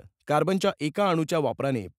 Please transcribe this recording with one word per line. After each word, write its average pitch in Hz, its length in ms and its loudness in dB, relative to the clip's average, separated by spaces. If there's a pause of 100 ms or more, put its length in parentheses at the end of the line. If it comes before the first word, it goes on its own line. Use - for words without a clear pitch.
(260)
कार्बनच्या 165 540 2
एका 190 300 0
अणूच्या 160 280 0
वापराने 127 480 -2 (120)